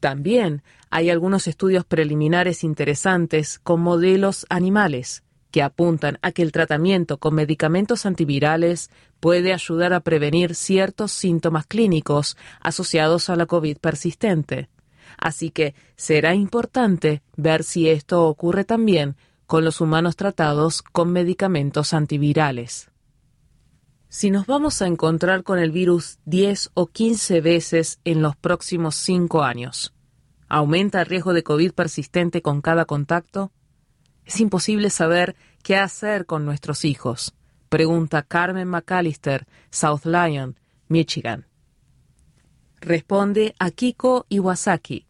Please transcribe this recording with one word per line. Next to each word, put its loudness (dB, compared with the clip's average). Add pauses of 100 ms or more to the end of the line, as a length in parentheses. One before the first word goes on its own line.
También 0 (280)
hay 0
algunos 0
estudios 0
preliminares 0
interesantes -2
con 0
modelos 2
animales 0 (260)
que 2
apuntan 0
a -2
que -2
el 0
tratamiento 0
con 0
medicamentos 0
antivirales 0 (300)
puede 2
ayudar 0
a 0
prevenir 0
ciertos -2
síntomas 0
clínicos 0 (220)
asociados 0
a 0
la 2
covid 0
persistente. -2 (480)
Así -6
que -2 (220)
será 2
importante 0 (140)
ver 2
si 0
esto 2
ocurre 0
también 2 (300)
con 2
los -2
humanos 0
tratados 0
con -2
medicamentos 0
antivirales. 0 (1160)
Si -2
nos 0
vamos 0
a 0
encontrar 0
con 0
el 0
virus 0
diez 0
o 0
quince 0
veces 0
en 2
los 0
próximos -4
cinco 0
años, -6 (540)
¿aumenta 0
el -2
riesgo -2
de 2
covid 0
persistente -4
con -2
cada 0
contacto? -4 (720)
Es -10
imposible 0
saber 0 (260)
qué 0
hacer -2
con -4
nuestros -6
hijos, -4 (320)
pregunta 0
Carmen -4
McAllister, -4 (260)
South -2
Lyon, -2 (300)
Michigan. -2 (1300)
Responde 0
Akiko 0
Iwasaki. -2